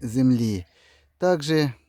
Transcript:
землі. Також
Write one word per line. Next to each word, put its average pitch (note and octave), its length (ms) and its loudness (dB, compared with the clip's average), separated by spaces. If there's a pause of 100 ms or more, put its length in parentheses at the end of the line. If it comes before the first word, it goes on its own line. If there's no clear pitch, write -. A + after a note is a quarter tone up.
землі. A#2 640 0 (520)
Також E3 340 0 (380)